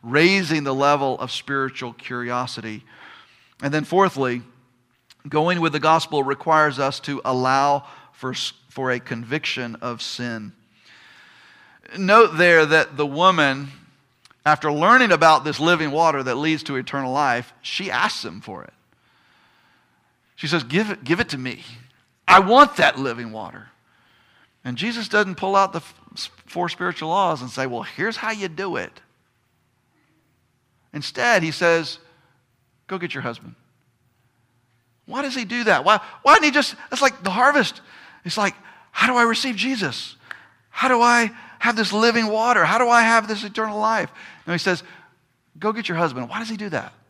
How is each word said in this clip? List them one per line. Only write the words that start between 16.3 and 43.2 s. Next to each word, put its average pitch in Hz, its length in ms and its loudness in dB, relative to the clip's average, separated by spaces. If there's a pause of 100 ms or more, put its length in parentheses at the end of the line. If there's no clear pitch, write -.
leads 156 280 -2
to 139 140 -8
eternal 135 340 -6
life, 131 500 -2
she - 300 -8
asks 170 320 -4
him 101 180 -12
for 90 220 -16
it. - 100 -20 (1600)
She 156 120 -12
says, 151 160 0
"Give 180 280 -2
it, 156 120 -10
give 165 160 -2
it 233 100 -4
to 143 80 -8
me. 127 260 -10 (640)
I 185 120 8
want 233 380 6
that 147 200 2
living 120 340 -8
water." 107 360 -14 (960)
And 123 140 -10
Jesus 226 320 -6
doesn't 202 260 0
pull 196 200 -2
out 190 180 4
the 170 60 -6
f-, - 140 -16 (200)
s-, - 160 -12 (160)
four 170 240 -6
spiritual 175 400 -6
laws 170 320 0
and 127 80 -12
say, 131 160 -6
"Well, 120 180 -8
here's 220 320 -6
how 220 160 -8
you 202 160 -8
do 170 300 -8
it." - 240 -12 (1900)
Instead, 196 500 0
he 160 80 -4
says, 165 460 0 (920)
"Go 190 100 -8
get 175 160 -8
your 139 100 -8
husband." 117 320 -12 (1500)
Why 247 160 -6
does 269 120 -6
he 247 80 -4
do 233 200 -4
that? 165 200 4
Why, 202 160 4 (220)
why 285 140 8
didn't 330 100 4
he 285 60 4
just, 285 240 0 (140)
that's 269 120 -4
like 254 220 0
the 190 80 -4
harvest. 247 500 2 (420)
It's 175 140 -6
like, 202 160 -2 (380)
"How - 160 0
do 254 80 0
I 240 80 4
receive 233 320 0
Jesus? 196 600 -6 (540)
How - 180 -2
do 240 140 4
I 240 300 4 (260)
have 233 180 0
this 202 160 -2
living 226 360 2
water? 220 360 2
How 180 140 2
do 240 100 2
I 233 140 6
have 226 260 4